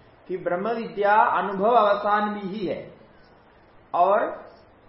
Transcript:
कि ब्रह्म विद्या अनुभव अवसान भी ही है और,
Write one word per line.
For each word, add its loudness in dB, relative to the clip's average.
कि -6
ब्रह्म -4
विद्या -2
अनुभव 2
अवसान 2
भी -8
ही -8
है -8
और, 4